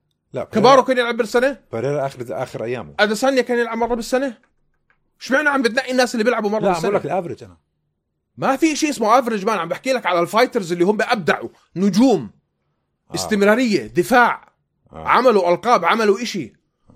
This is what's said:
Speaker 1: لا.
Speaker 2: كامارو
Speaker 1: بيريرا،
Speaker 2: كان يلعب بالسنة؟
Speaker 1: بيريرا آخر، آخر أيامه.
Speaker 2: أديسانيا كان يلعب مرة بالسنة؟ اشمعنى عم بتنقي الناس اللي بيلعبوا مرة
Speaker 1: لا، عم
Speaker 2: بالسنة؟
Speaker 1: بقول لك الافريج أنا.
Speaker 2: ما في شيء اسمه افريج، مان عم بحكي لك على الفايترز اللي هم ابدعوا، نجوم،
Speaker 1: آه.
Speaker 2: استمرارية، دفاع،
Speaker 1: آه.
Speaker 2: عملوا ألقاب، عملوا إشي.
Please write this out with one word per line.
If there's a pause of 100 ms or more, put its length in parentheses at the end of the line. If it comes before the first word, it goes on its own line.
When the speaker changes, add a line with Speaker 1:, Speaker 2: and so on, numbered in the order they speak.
(320)
Speaker 1:
لا.
Speaker 2:
كامارو
Speaker 1:
بيريرا،
Speaker 2:
كان
يلعب
بالسنة؟ (120)
Speaker 1:
بيريرا
آخر،
آخر
أيامه.
Speaker 2:
أديسانيا
كان
يلعب
مرة
بالسنة؟ (840)
اشمعنى
عم
بتنقي
الناس
اللي
بيلعبوا
مرة
Speaker 1:
لا،
عم
Speaker 2:
بالسنة؟
Speaker 1:
بقول
لك
الافريج
أنا. (800)
Speaker 2:
ما
في
شيء
اسمه
افريج،
مان
عم
بحكي
لك
على
الفايترز
اللي
هم
ابدعوا، (280)
نجوم، (800)
Speaker 1:
آه.
Speaker 2:
استمرارية،
دفاع، (400)
Speaker 1:
آه.
Speaker 2:
عملوا
ألقاب،
عملوا
إشي. (440)